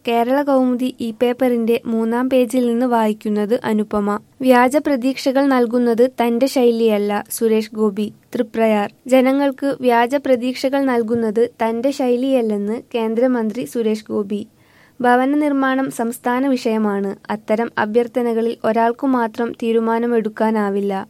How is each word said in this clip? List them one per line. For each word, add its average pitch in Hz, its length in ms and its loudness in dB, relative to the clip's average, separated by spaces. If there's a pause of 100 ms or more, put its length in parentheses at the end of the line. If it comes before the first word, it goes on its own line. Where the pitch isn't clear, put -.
കേരള 233 400 0
കൗമുദി 254 480 0 (120)
ഈ 233 100 -4
പേപ്പറിന്റെ 240 720 0
മൂന്നാം 226 440 -2
പേജിൽ 254 360 2
നിന്ന് 240 200 0
വായിക്കുന്നത് 214 760 0
അനുപമ. 208 440 -2 (340)
വ്യാജ 254 360 4
പ്രതീക്ഷകൾ 269 680 0
നൽകുന്നത് 240 600 2 (100)
തന്റെ 233 320 2
ശൈലിയല്ല, 226 640 2 (180)
സുരേഷ് 220 460 0
ഗോപി. 214 320 0 (220)
തൃപ്രയാർ. 220 600 0 (180)
ജനങ്ങൾക്ക് 269 760 2
വ്യാജ 240 340 2
പ്രതീക്ഷകൾ 262 680 0
നൽകുന്നത് 233 600 0 (140)
തന്റെ 233 340 0
ശൈലിയല്ലെന്ന് 240 880 0 (140)
കേന്ദ്രമന്ത്രി 226 760 -2
സുരേഷ് 220 420 -4
ഗോപി. 208 340 -4 (580)
ഭവന 247 360 2
നിർമ്മാണം 269 560 0
സംസ്ഥാന 247 560 -4
വിഷയമാണ്. 214 640 -2 (180)
അത്തരം 214 480 -4
അഭ്യർത്ഥനകളിൽ 233 880 -2
ഒരാൾക്കു 226 420 0
മാത്രം 233 460 -2
തീരുമാനമെടുക്കാനാവില്ല. 220 1400 0 (160)